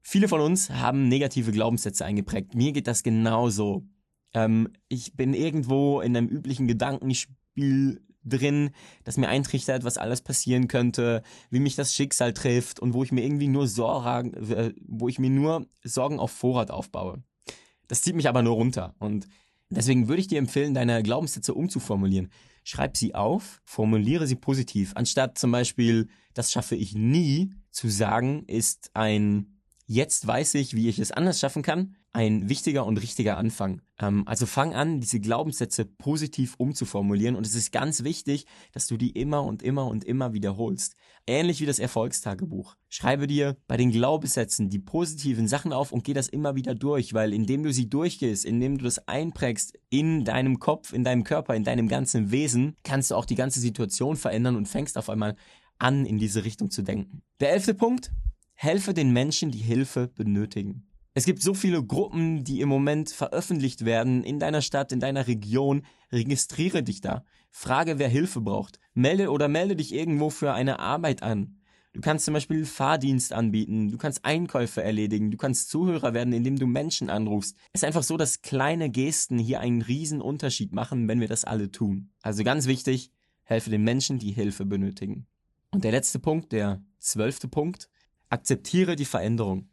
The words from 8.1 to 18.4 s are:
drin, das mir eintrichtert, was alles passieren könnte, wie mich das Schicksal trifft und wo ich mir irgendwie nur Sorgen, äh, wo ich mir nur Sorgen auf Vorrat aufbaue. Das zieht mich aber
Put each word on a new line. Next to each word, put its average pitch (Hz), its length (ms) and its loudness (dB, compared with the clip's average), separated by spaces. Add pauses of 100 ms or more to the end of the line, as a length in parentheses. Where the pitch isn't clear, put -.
drin, 143 460 0 (340)
das - 140 -4
mir 127 100 2
eintrichtert, 131 560 -2
was 120 140 -4
alles 120 240 -4
passieren 127 440 0
könnte, 120 560 0 (280)
wie 127 100 2
mich 139 160 0
das 139 180 -2
Schicksal 127 380 0
trifft 123 480 0
und 123 140 0
wo 127 80 2
ich 131 100 -2
mir 123 100 2
irgendwie 143 260 0
nur 135 200 2
Sorgen, 120 640 -2
äh, 110 400 -2 (140)
wo 113 220 -2
ich 120 100 -4
mir 131 100 4
nur 147 380 2 (180)
Sorgen 135 340 -2
auf 113 120 -2
Vorrat 123 400 0
aufbaue. - 520 -8 (680)
Das - 140 0
zieht 170 120 0
mich 147 140 2
aber 123 160 4